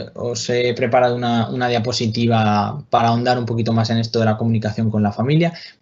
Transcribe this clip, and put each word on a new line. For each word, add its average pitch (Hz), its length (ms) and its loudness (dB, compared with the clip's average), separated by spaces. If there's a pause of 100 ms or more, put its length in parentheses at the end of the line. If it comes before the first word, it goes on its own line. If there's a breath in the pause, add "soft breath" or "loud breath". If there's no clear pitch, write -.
(160)
os 120 340 -6
he 123 240 0
preparado 123 420 2
una, 117 360 0
una 127 160 -2
diapositiva 113 1200 0
para 117 200 2
ahondar 120 280 2
un 120 80 -4
poquito 113 280 -2
más 113 180 0
en 113 80 0
esto 113 180 -2
de 113 80 2
la 107 120 2
comunicación 113 520 0
con 107 140 0
la 104 80 2
familia, 156 420 0 (280 loud breath)